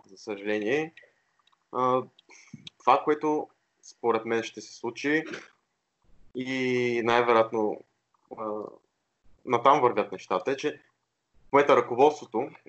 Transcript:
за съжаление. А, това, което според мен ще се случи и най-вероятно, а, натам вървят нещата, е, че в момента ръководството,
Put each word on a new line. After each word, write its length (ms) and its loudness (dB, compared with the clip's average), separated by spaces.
за 120 -20
съжаление. 760 -4
А, 320 0
това, 240 4
което 440 -2
според 440 -4
мен 180 -2
ще 180 -14
се 120 -20
случи 500 -4
и 720 -2
най-вероятно, 760 2
а, 240 -8
натам 360 4
вървят 300 0
нещата, 400 -4
е, 60 -4
че 240 -8
в 40 -2
момента 220 6
ръководството, 720 2